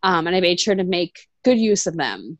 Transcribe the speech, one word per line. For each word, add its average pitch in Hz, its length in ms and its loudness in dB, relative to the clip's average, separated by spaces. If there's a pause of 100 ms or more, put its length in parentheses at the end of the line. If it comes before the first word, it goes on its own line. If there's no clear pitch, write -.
Um, 175 240 2
and 175 80 0
I 190 60 2
made 180 180 2
sure 202 160 0
to 190 80 -2
make 180 440 -4 (160)
good 254 140 4
use 214 300 0
of 165 100 -6
them. 117 420 -6